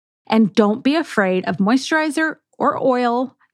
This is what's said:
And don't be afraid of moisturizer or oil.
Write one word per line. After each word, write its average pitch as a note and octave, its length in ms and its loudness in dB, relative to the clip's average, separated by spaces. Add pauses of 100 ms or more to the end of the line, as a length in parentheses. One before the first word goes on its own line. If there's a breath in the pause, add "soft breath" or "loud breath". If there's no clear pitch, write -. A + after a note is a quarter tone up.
(280)
And A3 260 2
don't G#3 300 2
be C#4 100 0
afraid G3 520 0
of G3 100 -4
moisturizer D4+ 800 0 (220)
or - 240 -2
oil. B3 540 0 (180)